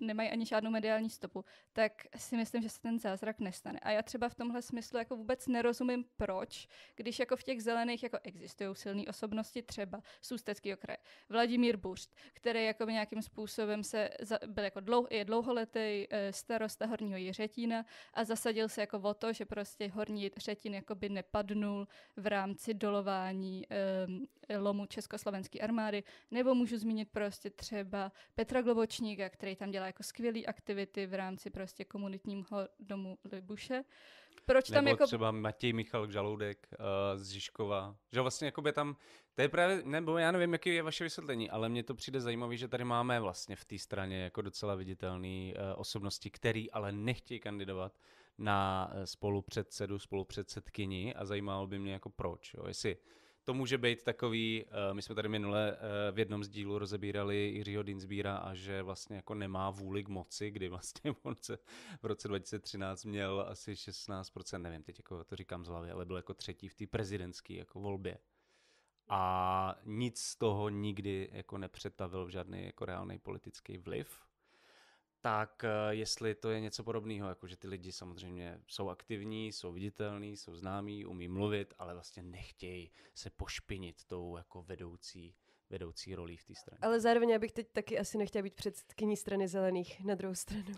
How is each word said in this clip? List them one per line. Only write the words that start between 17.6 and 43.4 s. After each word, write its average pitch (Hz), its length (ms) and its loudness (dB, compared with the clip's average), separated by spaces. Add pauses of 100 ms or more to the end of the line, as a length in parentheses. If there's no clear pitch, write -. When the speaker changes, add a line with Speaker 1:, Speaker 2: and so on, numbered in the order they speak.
Speaker 1:
a 233 100 2
zasadil 220 440 2
se 214 120 -2
jako 208 180 0
o 208 160 2
to, 226 180 0
že 220 120 -2
prostě 202 440 -4
Horní 214 340 -2
Jiřetín 208 520 -4
jakoby 196 340 -4
nepadnul 202 800 0 (280)
v 196 100 -2
rámci 202 480 0
dolování, 190 960 2
ehm, 190 560 2 (320)
lomu 202 280 2
československé 202 720 -4
armády. 214 440 2 (280)
Nebo 254 240 6
můžu 240 240 4
zmínit 220 340 0
prostě 202 380 -2
třeba 196 600 -4 (220)
Petra 254 280 4
Globočníka, 220 680 2
který 190 280 -6
tam 196 140 -4
dělá 190 160 -2
jako 190 160 -8
skvělý 233 440 -2
aktivity 196 600 -2
v 185 80 -6
rámci 185 360 -4
prostě 190 340 -8
komunitního 196 840 -4 (120)
domu 196 380 -6 (140)
Libuše. 208 520 -4 (600)
Proč 262 240 10
tam 185 160 8
Speaker 2:
Nebo 135 100 10
Speaker 1:
jako 143 120 8
Speaker 2:
třeba 113 240 6
Matěj 110 420 2
Michal 110 380 2
Žaloudek, 104 600 0
eh, - 40 -14 (420)
z 98 120 -8
Žižkova. 101 680 -2 (160)
Že 120 80 4
vlastně 127 260 2
jakoby 147 260 2
tam, 147 240 2 (380)
to 127 80 4
je 143 60 8
právě, 175 360 6
nebo 160 340 2
já 165 140 6
nevím, 175 200 6
jaký 170 180 2
je 170 120 4
vaše 156 220 -2
vysvětlení, 139 460 -2
ale 110 180 2
mně 120 140 2
to 123 120 -4
přijde 131 260 -2
zajímavý, 120 360 0
že 120 120 -4
tady 123 160 0
máme 120 360 4
vlastně 98 360 -2